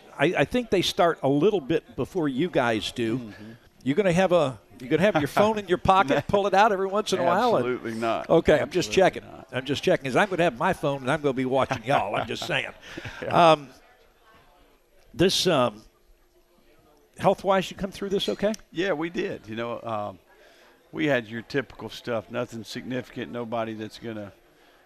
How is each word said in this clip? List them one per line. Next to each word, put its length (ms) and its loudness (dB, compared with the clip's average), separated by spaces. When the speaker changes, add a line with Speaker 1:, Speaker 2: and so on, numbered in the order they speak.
Speaker 1:
I, 200 4
I 60 4
think 260 -2
they 120 2
start 400 2
a 60 0
little 320 4
bit 360 -2
before 320 -2
you 220 0
guys 420 0
do. 260 -2
Speaker 2:
Mm-hmm. 260 -12
Speaker 1:
You 100 0
gonna 180 2
have 200 4
a, 260 2
you 80 -14
gonna 140 2
have 140 4
your 100 2
phone 320 2
in 100 -8
your 100 2
Speaker 2:
<laughs> 140 2
Speaker 1:
pocket, 360 4
pull 180 0
it 80 0
out 160 6
every 160 -2
once 260 -2
in 60 -2
a 60 0
while? 320 2
And 100 2
Speaker 2:
Absolutely 280 -4
not. 360 -2
Speaker 1:
Okay, 300 6
I'm 100 -4
just 200 -2
Speaker 2:
Absolutely 300 4
Speaker 1:
checking. 160 -20
Speaker 2:
not. 160 -20
Speaker 1:
I'm 120 -4
just 180 -4
checking 220 2
'cause 120 -2
I'm 120 4
gonna 160 0
have 140 0
my 140 0
phone 300 -4
and 80 -2
I'm 100 0
gonna 120 0
be 120 -2
watching 400 -2
y'all. 300 0
I'm 140 -4
just 180 -8
saying. 200 -4
Speaker 2:
<laughs> 260 -14
Yeah. 300 6
Speaker 1:
Um, 160 0
this, 320 2
um, 360 2
health-wise, 520 2
you 60 -14
come 140 -8
through 200 -8
this 200 -2
okay? 220 -2
Speaker 2:
Yeah, 220 -2
we 180 -2
did. 360 -6
You 100 -10
know, 260 -6
um, 360 -6
we 160 -4
had 200 0
your 160 -10
typical 480 -6
stuff. 400 -6
Nothing 340 -8
significant. 680 -10
Nobody 420 -6
that's 240 -12
gonna, 340 -12